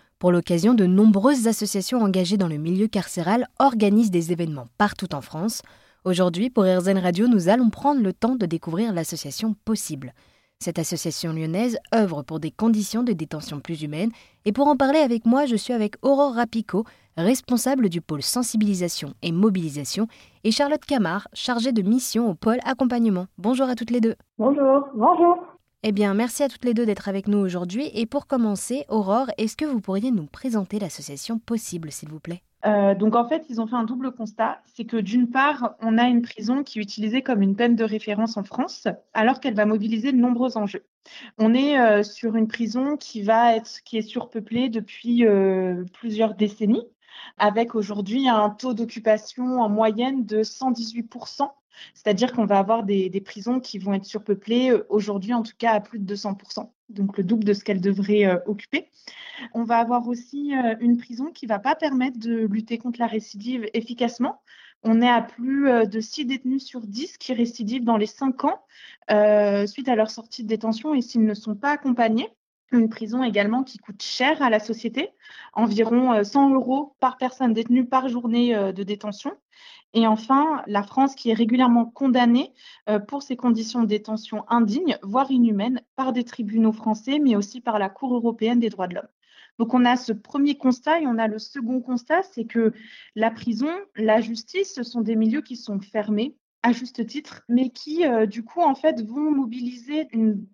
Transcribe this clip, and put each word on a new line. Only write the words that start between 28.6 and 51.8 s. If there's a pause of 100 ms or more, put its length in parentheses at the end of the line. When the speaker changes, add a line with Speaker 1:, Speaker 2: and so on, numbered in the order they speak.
Speaker 1:
Aurore, (100)
est-ce
que
vous
pourriez
nous
présenter
l'association
Possible,
s'il
vous
plaît ? (240)
Speaker 2:
Euh,
donc
en
fait,
ils
ont
fait
un
double
constat. (140)
C'est
que
d'une
part,
on
a
une
prison
qui
est
utilisée
comme
une
peine
de
référence
en
France, (260)
alors
qu'elle
va
mobiliser
de
nombreux
enjeux. (540)
On
est,
euh,
sur
une
prison
qui
va
être,
qui
est
surpeuplée
depuis,
euh, (100)
plusieurs
décennies, (540)
avec
aujourd'hui
un
taux
d'occupation
en
moyenne
de
cent
dix-huit
pour
cent. (400)